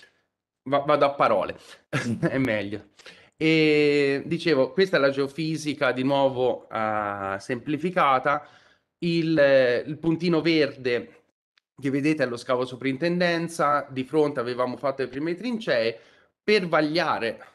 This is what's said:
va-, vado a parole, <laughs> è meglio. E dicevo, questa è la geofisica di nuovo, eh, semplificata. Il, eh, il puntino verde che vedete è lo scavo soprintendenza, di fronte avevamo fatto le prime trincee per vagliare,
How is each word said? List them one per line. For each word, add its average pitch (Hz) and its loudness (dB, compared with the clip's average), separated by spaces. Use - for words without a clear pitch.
va-, 139 0
vado 147 4
a 139 4
parole, 101 0
<laughs> 120 -4
è 135 0
meglio. 104 -4
E 151 2
dicevo, 156 0
questa 185 2
è 143 2
la 135 -2
geofisica 143 -2
di 127 -2
nuovo, 131 0
eh, 104 -4
semplificata. 147 0
Il, 165 0
eh, 135 6
il 139 -10
puntino 165 0
verde 131 0
che 139 -2
vedete 147 0
è 123 0
lo 120 -4
scavo 123 -2
soprintendenza, 151 -2
di 131 -6
fronte 147 0
avevamo 123 -2
fatto 135 -4
le 123 -4
prime 151 -6
trincee 175 -2
per 202 2
vagliare, 151 0